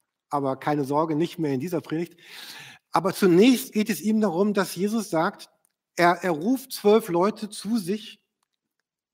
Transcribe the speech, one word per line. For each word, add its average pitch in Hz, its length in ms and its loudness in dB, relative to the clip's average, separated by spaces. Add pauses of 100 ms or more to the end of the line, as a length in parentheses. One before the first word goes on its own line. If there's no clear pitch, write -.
(300)
aber 139 260 -2
keine 147 280 -2
Sorge, 151 300 0
nicht - 240 -2
mehr 151 140 -2
in 127 80 -2
dieser 165 220 -4
Predigt. 165 360 -8 (720)
Aber 165 220 0
zunächst 208 600 4
geht 208 180 -2
es 151 100 -4
ihm 214 200 0
darum, 202 340 0
dass 196 200 -2
Jesus 208 360 -4
sagt, 170 400 -4 (460)
er, 175 280 2
er 185 60 0
ruft 190 420 -2
zwölf 214 360 4
Leute 196 420 0
zu 220 260 -6
sich, 202 440 -6 (920)